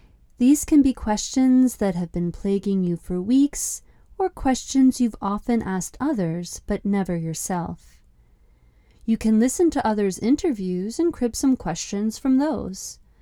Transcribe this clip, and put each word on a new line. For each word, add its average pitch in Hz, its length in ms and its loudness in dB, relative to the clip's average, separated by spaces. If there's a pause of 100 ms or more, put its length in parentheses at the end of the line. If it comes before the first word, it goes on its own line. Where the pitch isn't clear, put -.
(380)
These 269 260 4
can 294 180 6
be 262 100 2
questions 254 840 2
that 190 180 0
have 175 160 -4
been 175 220 -2
plaguing 196 500 -2
you 175 140 0
for 180 260 -6
weeks 269 600 0 (360)
or 381 100 0
questions 262 720 2
you've 233 220 0
often 208 400 -2
asked 185 380 -6
others 175 680 -4
but 202 180 -4
never 196 320 -2
yourself. 165 840 -6 (1040)
You 226 120 2
can 220 220 2
listen 277 320 2
to 285 160 -2
others' 208 320 0
interviews 208 800 -2
and 330 140 0
crib 240 240 -4
some 262 200 2
questions 202 640 -4
from 262 200 2
those. 240 600 -4 (240)